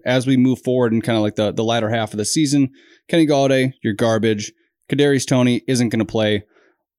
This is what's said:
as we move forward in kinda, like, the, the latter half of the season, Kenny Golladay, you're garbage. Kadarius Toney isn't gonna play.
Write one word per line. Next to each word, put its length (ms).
as 200
we 120
move 260
forward 300
in 80
kinda, 180
like, 160
the, 160
the 100
latter 280
half 240
of 40
the 60
season, 460
Kenny 180
Golladay, 460
you're 80
garbage. 600
Kadarius 380
Toney 400
isn't 220
gonna 160
play. 400